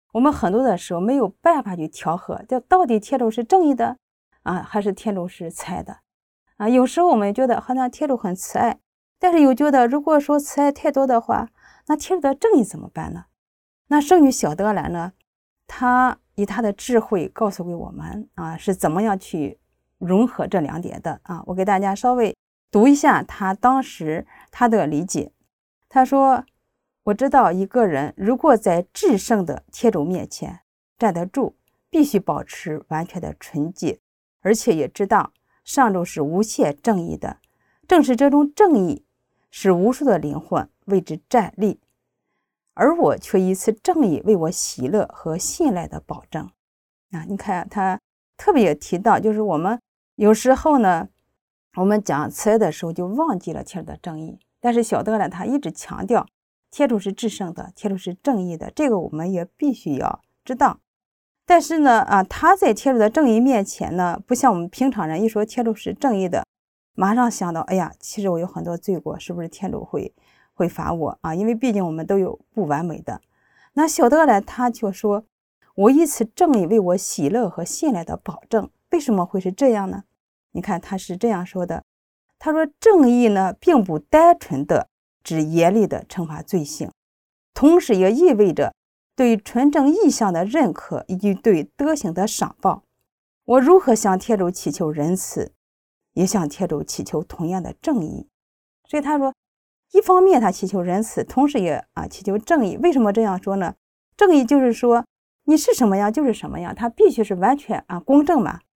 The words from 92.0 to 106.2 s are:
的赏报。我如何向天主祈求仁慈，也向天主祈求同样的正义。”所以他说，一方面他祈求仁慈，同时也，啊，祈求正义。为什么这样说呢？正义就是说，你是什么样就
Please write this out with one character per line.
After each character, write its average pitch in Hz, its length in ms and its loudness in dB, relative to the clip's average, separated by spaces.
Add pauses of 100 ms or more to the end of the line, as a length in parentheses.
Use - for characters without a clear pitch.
的 180 120 -2
赏 - 360 -6
报。 - 220 -2 (600)
我 247 160 4
如 311 180 6
何 269 160 4
向 202 240 0
天 214 220 -2
主 180 100 -2
祈 175 220 -6
求 160 180 -4
仁 156 240 -4
慈， - 380 -8 (640)
也 175 120 0
向 185 220 -2
天 175 180 -8
主 156 160 -4
祈 - 220 -10
求 151 180 -6
同 - 280 -8
样 185 120 -6
的 - 200 -12
正 262 200 -2
义。” - 280 -10 (580)
所 294 100 -4
以 294 40 -2
他 294 160 -2
说， 269 160 -2 (580)
一 381 80 4
方 370 240 6
面 370 160 6
他 220 120 2
祈 - 140 -6
求 185 160 -2
仁 180 220 0
慈， 190 200 -4
同 285 240 0
时 285 120 -2
也， 165 340 -2
啊， - 140 -10
祈 - 160 -18
求 202 140 -2
正 269 280 0
义。 180 120 -6
为 349 160 0
什 254 80 2
么 208 100 2
这 226 120 0
样 185 180 -2
说 196 160 -4
呢？ 180 180 -6 (400)
正 370 180 6
义 269 120 6
就 285 140 4
是 254 120 2
说， 240 340 2 (400)
你 302 120 4
是 440 160 2
什 247 140 2
么 190 100 2
样 202 140 0
就 302 120 -2